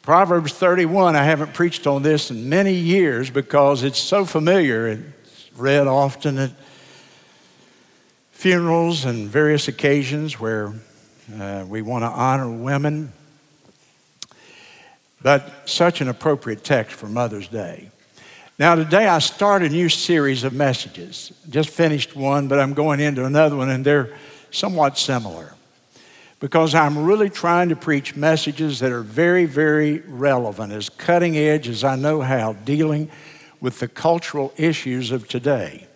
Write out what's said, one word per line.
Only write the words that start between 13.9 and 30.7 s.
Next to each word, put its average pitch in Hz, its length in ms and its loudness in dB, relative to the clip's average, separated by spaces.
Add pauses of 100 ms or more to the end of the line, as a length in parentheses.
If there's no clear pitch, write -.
But - 460 0
such 170 320 0
an 135 80 -2
appropriate 120 560 -4
text 123 320 -2
for 107 100 -14
Mother's 107 400 -6
Day. 95 440 -12 (680)
Now, 170 160 6
today 165 320 4
I 165 140 4
start 202 420 2
a 160 60 0
new 170 200 0
series 143 540 0
of 131 100 -4
messages. 127 800 -4 (160)
Just 151 220 -2
finished 151 460 -2
one, 139 320 0
but 143 100 2
I'm 139 160 0
going 147 240 0
into 143 260 0
another 147 300 4
one, 135 160 -2
and 131 140 -2
they're 143 320 2 (340)
somewhat 160 480 0
similar 95 540 -6 (840)
because 156 360 2
I'm 151 280 2
really 202 280 2
trying 175 400 0
to 156 60 0
preach 143 380 -4
messages 151 680 0
that 127 120 0
are 120 100 -6
very, 170 440 2
very 151 540 0
relevant, 123 680 -2